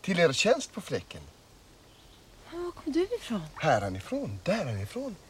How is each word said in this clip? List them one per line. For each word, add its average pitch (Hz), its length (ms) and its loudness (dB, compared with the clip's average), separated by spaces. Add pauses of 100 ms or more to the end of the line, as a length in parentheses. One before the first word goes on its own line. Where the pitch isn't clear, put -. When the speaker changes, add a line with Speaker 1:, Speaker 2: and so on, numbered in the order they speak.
Speaker 1:
Till 185 180 2
er 156 140 8
tjänst 254 400 4
på 208 80 -8
fläcken. 87 400 -6 (1300)
Speaker 2:
Men 349 120 -8
var 349 80 -4
kom - 220 -6
du 320 100 4
ifrån? 381 380 -2 (140)
Speaker 1:
Här 131 260 4
är 95 140 -4
ifrån, 110 480 -6
där 196 220 0
är 104 180 -4
ifrån. 247 320 -8 (140)